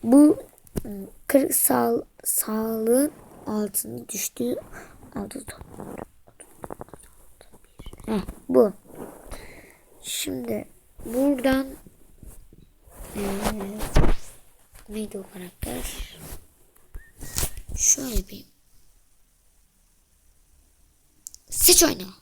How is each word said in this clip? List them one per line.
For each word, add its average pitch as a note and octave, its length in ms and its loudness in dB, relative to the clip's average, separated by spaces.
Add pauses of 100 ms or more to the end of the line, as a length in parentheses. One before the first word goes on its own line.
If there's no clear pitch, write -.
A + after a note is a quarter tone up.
Bu, C#4 400 8 (440)
ıı, G3+ 200 -10 (200)
kırk - 280 4
sağ-, A#3 500 2 (200)
sağlığın A3+ 880 0 (340)
altına A3 640 -4
düştüğü A#3+ 480 -4 (580)
altı G3+ 300 -10
top. - 180 -16 (2500)
Heh, A3 140 -2 (280)
bu. B3 240 6 (1300)
Şimdi A#3+ 640 -6 (360)
buradan, C4 600 2 (1500)
ee, G#3 40 -6 (1700)
neydi G#3 300 -8
o F#3+ 140 -12
karakter? G3+ 840 -10 (1600)
Şöyle B3+ 520 0
bir - 160 -16 (3000)
seç - 320 6
oyna. F#3+ 240 2 (160)